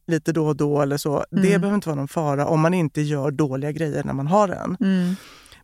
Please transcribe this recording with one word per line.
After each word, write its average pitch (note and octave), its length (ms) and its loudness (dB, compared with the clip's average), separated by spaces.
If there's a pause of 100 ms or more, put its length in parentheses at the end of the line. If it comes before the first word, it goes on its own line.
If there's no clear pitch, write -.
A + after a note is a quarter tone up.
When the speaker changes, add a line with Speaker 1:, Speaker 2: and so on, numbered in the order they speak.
Speaker 1:
lite D#3+ 260 0
då D#3 140 0
och D3+ 100 0
då D3 260 0
eller C#3+ 140 0
så, - 340 -2
det E3 60 -6
Speaker 2:
Mm. F#3 240 4
Speaker 1:
behöver G3+ 140 0
inte G3 140 -2
vara D3+ 80 -4
någon C#3 120 -4
fara C#3+ 380 0
om D#3+ 140 4
man E3 140 4
inte D#3 260 0
gör D3 300 -2
dåliga C#3+ 420 -2
grejer D3 320 -4
när C3+ 80 -4
man C#3 140 -4
har G3+ 220 4
den. - 320 -6
Speaker 2:
Mm. F#3+ 360 0 (480)